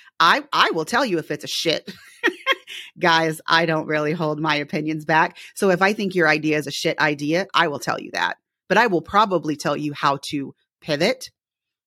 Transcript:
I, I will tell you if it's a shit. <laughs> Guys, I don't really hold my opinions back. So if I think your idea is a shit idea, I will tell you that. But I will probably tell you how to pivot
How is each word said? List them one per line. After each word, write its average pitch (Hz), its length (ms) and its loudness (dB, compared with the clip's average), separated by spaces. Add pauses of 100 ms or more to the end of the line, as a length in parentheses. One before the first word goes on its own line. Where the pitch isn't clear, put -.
(200)
I, 202 320 4
I 220 200 2
will 160 120 -2
tell 285 220 0
you 175 140 0
if 151 120 -6
it's 147 140 -8
a - 20 -10
shit. - 420 -2 (320)
<laughs> - 760 -4
Guys, 165 480 2
I 165 180 2
don't 160 220 -2
really 151 240 -2
hold 151 300 -2
my 156 140 0
opinions 151 500 -6
back. 165 320 2 (180)
So 202 140 2
if 180 120 2
I 196 120 4
think 202 220 -4
your 165 120 4
idea 151 300 2
is 139 100 -4
a 139 40 -8
shit - 280 -2
idea, 151 540 0
I 165 160 4
will 143 100 -6
tell - 220 -4
you - 100 -12
that. - 260 -4 (300)
But 185 100 2
I 233 100 4
will 175 140 0
probably 180 540 0
tell 147 220 -4
you 147 160 -4
how 143 260 0 (120)
to 139 220 -6 (280)
pivot 165 500 -2 (560)